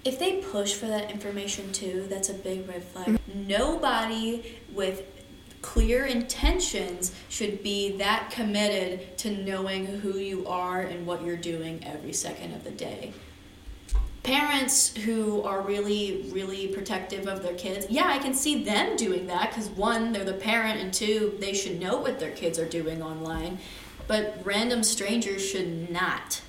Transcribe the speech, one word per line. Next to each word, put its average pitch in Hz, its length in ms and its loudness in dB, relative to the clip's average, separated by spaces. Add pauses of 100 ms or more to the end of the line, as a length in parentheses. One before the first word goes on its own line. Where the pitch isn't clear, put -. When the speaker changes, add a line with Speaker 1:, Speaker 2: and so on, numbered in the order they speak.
Speaker 1:
if 262 140 0
they 370 180 2
push 208 380 0
for - 120 -4
that 208 240 0
information 202 600 -6
too, 185 360 -2
that's 196 220 -2
a 196 40 -6
big 190 320 -6
red 180 180 -10
flag. - 240 -6
Speaker 2:
Mm-hmm. 202 380 2
Speaker 1:
Nobody 226 1120 2 (120)
with 190 300 -2 (580)
clear 240 460 6
intentions 202 1040 2 (160)
should 202 340 -2
be 202 340 0
that 196 340 2
committed 202 880 0
to 220 120 -2
knowing 190 560 -2
who 202 320 -2
you 190 280 -2
are 180 360 0
and 175 240 -4
what 175 180 -2
you're 170 120 0
doing 165 480 -4
every - 280 -6
second - 420 -4
of - 100 -10
the - 60 -8
day. - 420 -8 (1120)
Parents 277 720 4
who 214 480 2
are 196 200 0
really, 202 720 0
really 190 360 -4
protective 190 580 -4
of 190 160 -4
their 175 120 -2
kids, 202 360 -4
yeah, 302 160 6
I 277 120 4
can 269 160 0
see 262 280 2
them 240 340 2
doing 185 300 2
that 185 260 2
'cause 214 180 -4
one, 226 420 2
they're 196 120 0
the 190 100 0
parent, 220 460 2
and 185 120 -2
two, 214 480 4
they 196 140 0
should 175 260 -2
know 190 160 2
what 269 240 -2
their 156 100 -2
kids 165 280 0
are 160 100 0
doing 160 340 -2
online. 160 560 -4 (480)
But 214 380 2
random 220 380 2
strangers 196 640 2
should 170 460 -2
not. - 580 -2